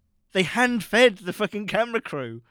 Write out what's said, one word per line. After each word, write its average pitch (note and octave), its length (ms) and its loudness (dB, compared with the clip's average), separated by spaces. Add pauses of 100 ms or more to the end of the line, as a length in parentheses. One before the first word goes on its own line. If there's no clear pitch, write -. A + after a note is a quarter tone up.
(320)
they F#3+ 120 2
hand-fed A#3 760 2
the F3+ 140 -8
fucking G#3 340 -6
camera A3+ 340 0
crew A#2+ 480 -8